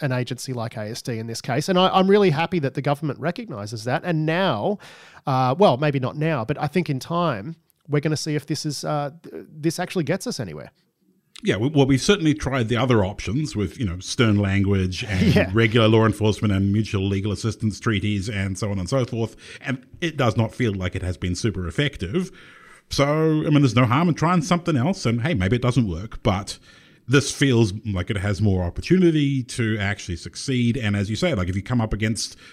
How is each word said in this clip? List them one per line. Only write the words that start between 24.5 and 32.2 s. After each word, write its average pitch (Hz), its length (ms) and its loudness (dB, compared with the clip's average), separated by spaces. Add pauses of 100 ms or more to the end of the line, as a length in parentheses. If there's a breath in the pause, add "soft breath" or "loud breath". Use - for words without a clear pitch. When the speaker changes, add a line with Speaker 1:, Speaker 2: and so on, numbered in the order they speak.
Speaker 2:
else. 170 300 0
And 120 140 0
hey, 156 140 0
maybe 98 220 2
it 113 60 -2
doesn't 123 260 2
work, 90 340 -8
but - 360 -2 (500 soft breath)
this 156 240 2
feels 117 400 4 (120)
like 95 260 -4
it 107 60 -2
has 101 240 -2
more 98 220 2
opportunity 147 800 2
to 110 360 -4
actually 98 360 -6
succeed. 120 600 -2
And 107 180 0
as 101 160 0
you 107 60 -2
say, 175 180 0
like, 90 140 0
if 92 80 -4
you 98 60 -4
come 123 180 0
up 110 120 -2
against, 110 440 -4 (160 loud breath)